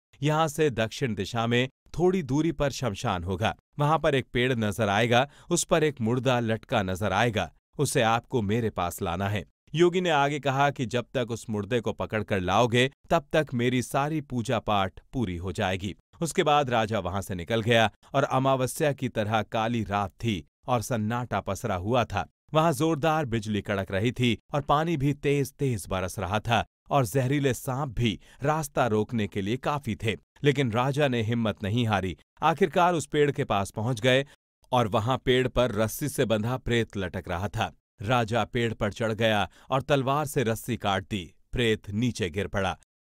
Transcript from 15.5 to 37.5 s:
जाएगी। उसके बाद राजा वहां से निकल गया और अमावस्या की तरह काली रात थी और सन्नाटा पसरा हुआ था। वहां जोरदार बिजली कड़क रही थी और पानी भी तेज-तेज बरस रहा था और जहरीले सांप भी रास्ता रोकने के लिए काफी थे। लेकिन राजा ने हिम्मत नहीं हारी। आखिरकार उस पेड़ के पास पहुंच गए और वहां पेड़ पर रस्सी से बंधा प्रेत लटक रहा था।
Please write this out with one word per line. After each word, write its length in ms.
जाएगी। 440
उसके 220
बाद 280
राजा 280
वहां 240
से 120
निकल 260
गया 300
और 100
अमावस्या 680
की 160
तरह 340
काली 420
रात 260
थी 340
और 160
सन्नाटा 580
पसरा 340
हुआ 300
था। 240
वहां 180
जोरदार 520
बिजली 380
कड़क 280
रही 220
थी 260
और 80
पानी 360
भी 180
तेज-तेज 720
बरस 300
रहा 220
था 240
और 160
जहरीले 480
सांप 440
भी 220
रास्ता 440
रोकने 400
के 160
लिए 140
काफी 400
थे। 200
लेकिन 280
राजा 360
ने 140
हिम्मत 400
नहीं 240
हारी। 300
आखिरकार 520
उस 120
पेड़ 240
के 140
पास 260
पहुंच 300
गए 260
और 160
वहां 300
पेड़ 300
पर 240
रस्सी 360
से 160
बंधा 320
प्रेत 400
लटक 320
रहा 200
था। 240